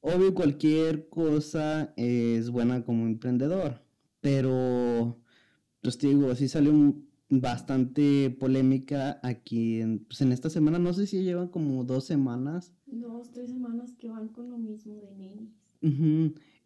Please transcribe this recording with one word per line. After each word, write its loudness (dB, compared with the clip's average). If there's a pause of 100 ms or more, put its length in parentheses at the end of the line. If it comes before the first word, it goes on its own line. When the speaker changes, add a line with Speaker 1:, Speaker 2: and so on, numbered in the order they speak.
Speaker 1:
Obvio, 2
cualquier 0
cosa -2
es 0
buena 0
como 0
emprendedor, -2 (400)
pero, 0 (640)
pues, -2
te 0
digo, 4
sí 0
salió 4
un, 4 (220)
bastante 2 (100)
polémica 0
aquí -2
en, -2
pues, -8
en 4
esta -2
semana. 2
No 0
sé -2
si -2
llevan -2
como -4
dos -2
semanas. -4 (120)
Speaker 2:
Dos, -14
tres -14
semanas -10
que -14
van -10
con -16
lo -12
mismo -12
de -20
nenis. -18 (320)
Speaker 1:
Ujú. 0 (300)